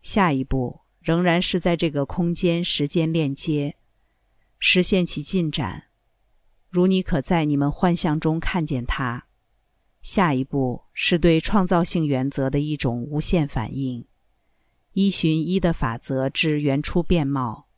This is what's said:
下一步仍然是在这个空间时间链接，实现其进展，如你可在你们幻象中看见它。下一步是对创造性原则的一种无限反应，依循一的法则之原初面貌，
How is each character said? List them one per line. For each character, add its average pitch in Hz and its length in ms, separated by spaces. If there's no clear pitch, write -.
下 180 320
一 131 100
步 - 380
仍 165 220
然 175 200
是 180 180
在 170 180
这 165 120
个 143 160
空 170 280
间 170 300
时 - 240
间 160 240
链 156 220
接， 147 440
实 - 220
现 180 240
其 - 160
进 165 300
展， - 340
如 180 180
你 185 140
可 151 200
在 165 240
你 147 100
们 143 160
幻 175 240
象 156 240
中 160 200
看 165 260
见 127 200
它。 127 420
下 175 320
一 131 100
步 131 500
是 - 260
对 160 200
创 190 260
造 175 180
性 165 220
原 135 240
则 135 200
的 139 100
一 151 160
种 120 280
无 147 180
限 147 260
反 - 280
应， 127 300
依 196 160
循 160 280
一 185 120
的 175 120
法 120 260
则 131 320
之 151 300
原 143 220
初 - 260
面 165 180
貌， 131 520